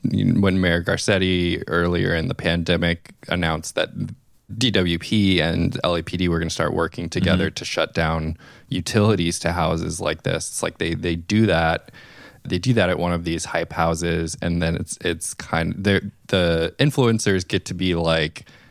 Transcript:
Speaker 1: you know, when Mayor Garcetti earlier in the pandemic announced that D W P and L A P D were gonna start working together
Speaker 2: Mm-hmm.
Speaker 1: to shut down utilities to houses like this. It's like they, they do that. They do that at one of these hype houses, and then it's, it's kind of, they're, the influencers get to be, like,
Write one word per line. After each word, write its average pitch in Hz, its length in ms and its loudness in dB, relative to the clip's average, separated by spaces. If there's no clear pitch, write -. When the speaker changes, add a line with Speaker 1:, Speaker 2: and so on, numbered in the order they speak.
Speaker 1:
you 101 220 0
know, 95 160 4
when 95 200 4
Mayor 85 220 2
Garcetti 92 840 0
earlier 87 480 0
in 85 140 -2
the - 80 -4
pandemic 85 800 0
announced 80 460 -2
that - 140 -2
D 113 140 0
W 90 300 2
P 95 400 2
and 85 440 0
L 87 120 2
A 82 80 -2
P 90 140 -6
D 90 100 0
were 85 100 2
gonna 82 140 -2
start 78 240 0
working 82 340 -4
together 92 380 2
Speaker 2:
Mm-hmm. - 80 -6
Speaker 1:
to - 100 -10
shut - 300 -2
down 80 420 0
utilities 92 720 2
to 85 140 0
houses 82 460 -2
like 78 220 -4
this. 82 280 -4
It's - 120 -8
like 85 160 -4
they, 85 160 -2
they 87 220 -2
do 104 320 2
that. 82 420 2
They 92 120 -2
do 123 140 0
that 95 180 4
at 85 80 -2
one 87 120 0
of 85 120 -2
these 82 220 -2
hype 85 280 -4
houses, 85 680 0
and 87 220 -2
then 82 140 0
it's, - 260 -8
it's 85 320 -4
kind 82 400 -2
of, 98 100 -8
they're, 98 280 2
the 85 500 2
influencers 113 720 2
get - 180 -2
to - 80 -8
be, 90 220 0
like, 82 500 0